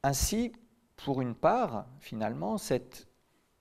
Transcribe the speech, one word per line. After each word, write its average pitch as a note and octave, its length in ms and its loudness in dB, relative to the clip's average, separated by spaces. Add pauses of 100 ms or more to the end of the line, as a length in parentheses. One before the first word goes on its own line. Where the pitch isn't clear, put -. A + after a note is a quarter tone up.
Ainsi, G#3 500 2 (440)
pour C3+ 240 -2
une A#2+ 140 -2
part, E3+ 520 2 (140)
finalement, C3+ 580 -4
cette - 500 -4 (520)